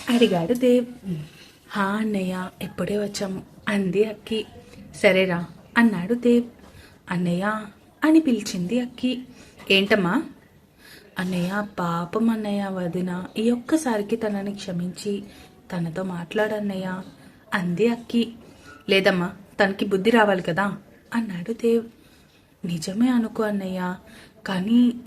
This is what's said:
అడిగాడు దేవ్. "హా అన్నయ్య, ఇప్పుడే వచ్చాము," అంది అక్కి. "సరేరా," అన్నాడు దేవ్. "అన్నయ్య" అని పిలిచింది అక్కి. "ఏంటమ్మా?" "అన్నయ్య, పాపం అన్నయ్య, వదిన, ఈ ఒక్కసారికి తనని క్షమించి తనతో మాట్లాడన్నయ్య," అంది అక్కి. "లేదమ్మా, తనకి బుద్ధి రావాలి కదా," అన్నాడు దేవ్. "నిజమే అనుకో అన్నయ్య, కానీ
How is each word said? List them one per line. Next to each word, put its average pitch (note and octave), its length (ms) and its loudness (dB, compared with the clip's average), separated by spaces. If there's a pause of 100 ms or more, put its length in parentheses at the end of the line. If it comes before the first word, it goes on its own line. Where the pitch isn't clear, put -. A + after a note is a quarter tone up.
(100)
అడిగాడు G3+ 440 4
దేవ్. B3 320 4 (840)
"హా G#3 160 -2
అన్నయ్య, G3 640 -2 (140)
ఇప్పుడే F#3+ 360 -4
వచ్చాము," G3 440 -6 (260)
అంది G3+ 360 0
అక్కి. G#3+ 420 -6 (560)
"సరేరా," F#3 440 2 (320)
అన్నాడు G#3 360 4
దేవ్. A#3+ 300 4 (640)
"అన్నయ్య" F3+ 520 -2 (420)
అని D#4 160 8
పిలిచింది A3+ 600 0
అక్కి. B3 420 -4 (480)
"ఏంటమ్మా?" G3 520 4 (960)
"అన్నయ్య, F#3 480 -2 (120)
పాపం F3 520 -2
అన్నయ్య, G3+ 420 -2
వదిన, F3+ 520 -4 (140)
ఈ A3+ 120 2
ఒక్కసారికి A#3+ 680 -2
తనని G3+ 380 -4
క్షమించి F#3+ 680 -6 (500)
తనతో E3+ 300 -4
మాట్లాడన్నయ్య," F#3+ 1000 -4 (520)
అంది F3+ 340 2
అక్కి. A#3 440 -2 (580)
"లేదమ్మా, F#3+ 420 4 (320)
తనకి G3 200 -2
బుద్ధి G3 260 2
రావాలి G#3 320 4
కదా," F3+ 340 -2 (380)
అన్నాడు G3+ 380 -4
దేవ్. A#3 320 2 (840)
"నిజమే F#3 420 0
అనుకో A#3 340 0
అన్నయ్య, F#3 520 -2 (520)
కానీ A3+ 460 4 (140)